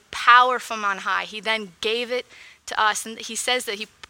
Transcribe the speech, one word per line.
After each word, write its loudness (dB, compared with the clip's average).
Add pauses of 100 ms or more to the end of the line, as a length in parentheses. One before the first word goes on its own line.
(120)
power 6
from -6
on -2
high." -2
He -12
then -4
gave -2
it -4 (400)
to -4
us. 0
And -12
he -10
says -2
that -6
he, -10 (220)